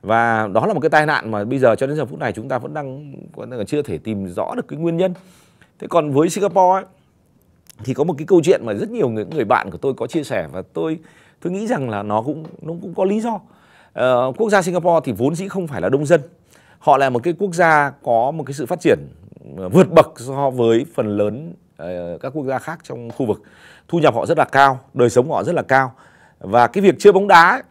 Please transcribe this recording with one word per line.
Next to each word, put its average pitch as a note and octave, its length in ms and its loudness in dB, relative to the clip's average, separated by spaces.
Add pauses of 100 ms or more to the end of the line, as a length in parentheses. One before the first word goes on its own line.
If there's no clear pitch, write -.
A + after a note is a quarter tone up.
Và A2+ 520 0
đó A2+ 120 2
là G#3+ 80 -2
một D#3+ 60 -2
cái D3+ 100 0
tai D3+ 160 4
nạn C#3+ 260 -2
mà G#2 120 -4
bây C3 160 -4
giờ A#2+ 160 4
cho C3 120 -4
đến D3 80 -6
giờ D3+ 100 -4
phút D3 140 -14
này C3 120 -4
chúng A2 180 -10
ta C3+ 80 -4
vẫn B2 160 -10
đang, C#3+ 400 -12 (220)
vẫn A2+ 140 -14
đang A#2 160 -8
chưa D3 160 -4
thể F#2+ 160 -8
tìm G2+ 300 -8
rõ F2+ 280 -6
được D#3 120 -8
cái C#3+ 120 -12
nguyên E3 180 -2
nhân. F3+ 160 0 (680)
Thế - 80 -14
còn D3+ 240 0
với D3+ 180 4
Singapore F#3 440 2
ấy, F#3+ 120 -2 (1000)
thì B2+ 100 -6
có C3+ 100 -2
một E3+ 140 -2
cái D3+ 100 -10
câu F3+ 160 6
chuyện D#3+ 220 2
mà A2+ 80 -4
rất D3+ 180 -6
nhiều G#3+ 180 -2
người, A2 160 -4
người D3 200 -4
bạn G2+ 260 0
của - 60 -14
tôi C#3 160 -4
có A#2+ 140 -8
chia D3+ 160 -4
sẻ G#2 280 -6
và F2+ 100 -10 (120)
tôi, D#3+ 260 -4 (420)
tôi F3+ 120 -6
nghĩ G#3 140 -6
rằng D3 220 -4
là G#2 140 -6
nó G#2 180 -2
cũng, D3+ 220 -8 (180)
nó D#3+ 200 -10
cũng F#3+ 120 -12
có F#3+ 120 -2
lý G#3 160 0
do. A3 180 -4 (540)
Ờ, B2+ 440 0
quốc A3 120 0
gia G3+ 120 4
Singapore E3+ 420 0
thì - 80 -6
vốn B2 240 0
dĩ F#3+ 120 -8
không F#3 200 -6
phải B2 140 -8
là F2+ 80 -2
đông C#3+ 160 0
dân. D#3 160 4 (580)
Họ C#3+ 180 4
là C#3 120 2
một A#2+ 140 -2
cái E3+ 160 -2
quốc F#3+ 140 -4
gia D#3 380 4 (120)
có A#2+ 280 0
một D#3+ 120 -10
cái C#3 100 -12
sự C#3 120 -8
phát F3 140 -8
triển, B2+ 200 2 (580)
ờ, F#2 120 -10
vượt F3 220 4
bậc D#3+ 280 4
so C3+ 300 -4
với A#2+ 440 2
phần G#2+ 240 -4
lớn, A2+ 360 -4 (240)
ờ, F2 440 -10
các C3+ 140 -10
quốc D3 100 -8
gia C3 140 -4
khác D#3+ 240 -12
trong A#2+ 260 -14
khu B2+ 160 -6
vực. G#2+ 160 -4 (460)
Thu E3+ 120 -2
nhập D3 160 4
họ G2+ 100 -2
rất E3 120 0
là D3 80 2
cao, C#3 340 4 (140)
đời A#2+ 160 4
sống B2+ 220 2
họ A#2+ 120 -2
rất E3+ 120 -2
là C#3+ 60 0
cao. C3 300 2 (480)
Và A#2 280 4
cái F#3+ 140 -2
việc F#3 180 6
chơi G3+ 140 8
bóng G3 140 2
đá F3 220 10
ấy C4 220 0